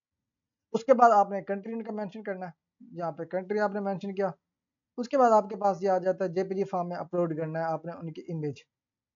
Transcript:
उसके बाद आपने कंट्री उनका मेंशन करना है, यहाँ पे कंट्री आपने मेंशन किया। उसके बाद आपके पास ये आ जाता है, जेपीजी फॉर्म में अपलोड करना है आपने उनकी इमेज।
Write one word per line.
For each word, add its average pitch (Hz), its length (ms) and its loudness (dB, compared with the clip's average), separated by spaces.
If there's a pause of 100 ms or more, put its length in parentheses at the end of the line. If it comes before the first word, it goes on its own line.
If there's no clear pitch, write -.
(720)
उसके 220 200 4
बाद 240 180 8
आपने 202 320 4
कंट्री 196 300 -6
उनका 226 200 -8
मेंशन 208 300 -10
करना 190 240 -8
है, 175 60 -12 (400)
यहाँ 165 200 -6
पे 160 120 -10
कंट्री 185 340 -4
आपने 208 220 0
मेंशन 196 320 -4
किया। 190 200 -2 (640)
उसके 240 200 -2
बाद 247 160 6
आपके 208 240 4
पास 190 260 0
ये 196 60 2
आ 185 100 4
जाता 185 260 0
है, 175 80 -2
जेपीजी 190 320 -2
फॉर्म 180 240 -2
में 180 80 -8
अपलोड 175 400 -2
करना 160 220 -4
है 165 60 -2
आपने 165 280 -4
उनकी 165 280 -12
इमेज। 151 440 -8 (520)